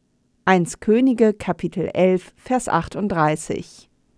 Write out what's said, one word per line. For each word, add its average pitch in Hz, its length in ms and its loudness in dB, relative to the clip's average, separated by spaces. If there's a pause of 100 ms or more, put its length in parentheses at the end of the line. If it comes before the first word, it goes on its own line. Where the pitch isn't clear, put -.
(440)
Eins 180 360 0
Könige, 226 520 2
Kapitel - 640 -6
elf, 185 400 2
Vers - 320 -4
achtunddreißig. 165 1200 -4 (280)